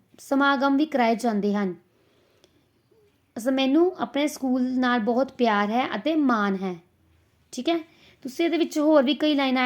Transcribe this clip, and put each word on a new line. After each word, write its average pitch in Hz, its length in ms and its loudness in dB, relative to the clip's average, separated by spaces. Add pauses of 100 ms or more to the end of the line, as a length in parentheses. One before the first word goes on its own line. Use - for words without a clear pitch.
(180)
ਸਮਾਗਮ 277 580 0
ਵੀ 294 100 2
ਕਰਾਏ 240 280 0
ਜਾਂਦੇ 208 400 -2
ਹਨ। 196 200 -2 (1600)
ਅਸ-, 240 160 -4
ਮੈਨੂੰ 277 460 2
ਆਪਣੇ - 300 -2
ਸਕੂਲ 262 340 -2 (160)
ਨਾਲ 247 220 2
ਬਹੁਤ 247 320 0
ਪਿਆਰ 208 380 0
ਹੈ 247 260 -2
ਅਤੇ 294 180 -2
ਮਾਣ 220 420 0
ਹੈ, 185 200 -6 (760)
ਠੀਕ 254 160 -8
ਹੈ। 339 100 0 (460)
ਤੁਸੀਂ 285 200 -4
ਇਹਦੇ 330 120 0
ਵਿੱਚ 302 220 -2
ਹੋਰ 302 240 4
ਵੀ 285 120 0
ਕਈ 302 200 0
ਲਾਈਨਾਂ 262 300 0